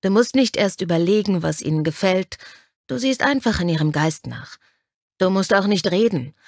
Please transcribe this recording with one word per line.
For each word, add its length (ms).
Du 80
musst 260
nicht 220
erst 240
überlegen, 600
was 200
ihnen 220
gefällt. 540
Du 120
siehst 240
einfach 360
in 100
ihrem 220
Geist 360
nach. 300
Du 120
musst 240
auch 140
nicht 240
reden, 440